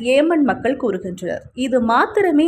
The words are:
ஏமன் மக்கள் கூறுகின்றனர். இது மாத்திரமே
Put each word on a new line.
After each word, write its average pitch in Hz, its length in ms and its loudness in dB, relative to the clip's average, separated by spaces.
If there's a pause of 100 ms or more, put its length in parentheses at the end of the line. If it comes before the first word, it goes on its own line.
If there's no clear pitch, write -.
ஏமன் 302 360 2
மக்கள் 240 320 -2
கூறுகின்றனர். 185 720 -6 (100)
இது 254 280 0
மாத்திரமே 320 640 2